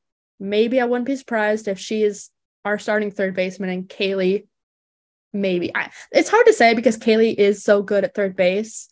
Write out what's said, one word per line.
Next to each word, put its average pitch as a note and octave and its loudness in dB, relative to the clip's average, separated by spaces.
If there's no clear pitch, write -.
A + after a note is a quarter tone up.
maybe G#3+ 0
I A#3+ 2
wouldn't B3 -2
be C#4 -2
surprised G#3+ -2
if F#3+ -4
she G#3+ -4
is G3+ -4
our G#3 -4
starting G#3+ -4
third F#3+ -4
baseman F#3 -4
and F#3 -6
Kaylee, F#3+ -2
maybe. F#3 -2
I, - -4
it's - 2
hard A#4 4
to A4 8
say A#3 4
because A3+ 0
Kaylee A3 2
is G3+ 2
so G3+ 4
good G3+ 0
at G#3 -6
third G3 -2
base, F#3+ -2